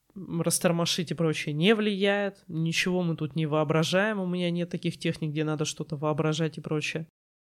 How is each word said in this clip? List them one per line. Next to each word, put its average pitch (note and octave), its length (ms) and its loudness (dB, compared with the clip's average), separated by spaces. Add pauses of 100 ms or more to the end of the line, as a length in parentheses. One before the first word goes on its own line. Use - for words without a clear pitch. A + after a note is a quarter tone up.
(160)
растормошить E3+ 960 0
и D3 40 -4
прочее D#3 400 -2
не F#3 200 6
влияет, G3+ 720 0
ничего E3+ 560 0
мы E3 120 0
тут D3+ 200 -4
не D#3+ 100 0
воображаем, D#3+ 760 2
у F#3 80 -2
меня F3 240 0
нет F3 180 -2
таких E3+ 300 -4
техник, D#3+ 320 -2
где D3+ 120 0
надо D3+ 220 0
что-то - 320 -6
воображать D#3 600 0
и D3+ 40 -12
прочее. D#3 460 -4 (460)